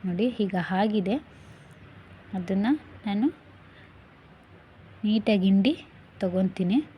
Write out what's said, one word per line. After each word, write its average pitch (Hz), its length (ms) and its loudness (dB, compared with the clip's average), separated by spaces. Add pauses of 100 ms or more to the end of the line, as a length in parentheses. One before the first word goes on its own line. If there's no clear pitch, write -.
ನೋಡಿ, 185 220 -2 (120)
ಈಗ 202 140 -2 (260)
ಆಗಿದೆ. 208 360 0 (1200)
ಅದನ್ನು 196 340 0 (340)
ನಾನು 208 220 0 (1800)
ನೀಟಾಗಿ 214 460 2
ಹಿಂಡಿ 196 240 4 (460)
ತೊಗೊತೀನಿ. 190 580 0 (200)